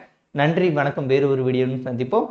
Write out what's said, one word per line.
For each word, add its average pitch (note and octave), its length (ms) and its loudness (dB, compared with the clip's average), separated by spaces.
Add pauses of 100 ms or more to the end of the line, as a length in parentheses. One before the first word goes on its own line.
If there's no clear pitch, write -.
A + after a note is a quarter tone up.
(320)
நன்றி, D#3+ 380 2
வணக்கம். C#3+ 360 -2
வேறு C#3 240 2
ஒரு C3 160 0
வீடியோன்னு B2+ 380 0
சந்திப்போம். B2+ 480 -2